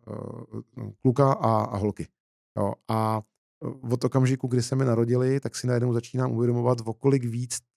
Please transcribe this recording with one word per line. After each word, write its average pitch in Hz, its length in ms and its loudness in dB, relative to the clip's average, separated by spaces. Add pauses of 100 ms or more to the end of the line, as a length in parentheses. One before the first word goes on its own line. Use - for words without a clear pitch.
eh, 113 840 -12 (100)
kluka 135 320 4
a, 113 300 2
a 110 140 -4
holky. 98 300 -2 (500)
Jo, 101 160 0 (140)
a 110 340 0 (680)
od 123 120 0
okamžiku, 131 440 2
kdy 123 140 2
se 120 140 -2
mi 131 100 2
narodili, 123 540 2
tak - 160 -8
si - 120 -6
najednou 123 260 0
začínám 127 380 -2
uvědomovat, 120 540 2
o 110 80 -6
kolik 135 320 2
víc 120 320 -6 (200)